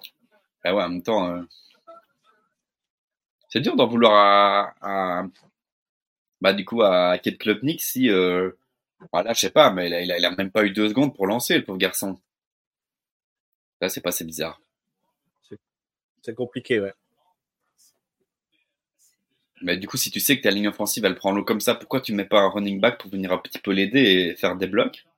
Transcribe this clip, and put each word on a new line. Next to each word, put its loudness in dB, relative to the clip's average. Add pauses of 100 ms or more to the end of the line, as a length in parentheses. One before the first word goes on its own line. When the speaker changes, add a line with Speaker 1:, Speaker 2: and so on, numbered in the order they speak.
(640)
Speaker 1:
Ah 0
ouais, 0
en -4
même -8
temps, 0
euh, -6 (2000)
c'est -2
dur -2
d'en 4
vouloir 6
à, 6 (460)
à, -8 (1120)
bah, 4
du -4
coup, 0
à 4
Kate -6
Klubnik -2
si, 0
euh, 2 (600)
voilà, -2
je -2
sais -2
pas, 6
mais -4
il -4
a, -4
il -4
a, -4
il 0
a -4
même -6
pas 0
eu 0
deux 0
secondes 0
pour -2
lancer, -2
le -2
pauvre -10
garçon. -4 (1600)
Là, -2
c'est -8
pas, -4
c'est -8
bizarre. -10 (880)
Speaker 2:
C'est, -20 (640)
c'est -10
compliqué, -4
ouais. -4 (2750)
Speaker 1:
Mais -2
du -10
coup, -8
si -4
tu -8
sais 0
que -14
ta 2
ligne 0
offensive, -4
elle 2
prend -2
l'eau -2
comme -2
ça, 0
pourquoi -6
tu -8
mets -2
pas 4
un 4
running -4
back 2
pour -18
venir -6
un 0
petit -14
peu -4
l'aider 2
et 4
faire -2
des -4
blocs ? -2 (120)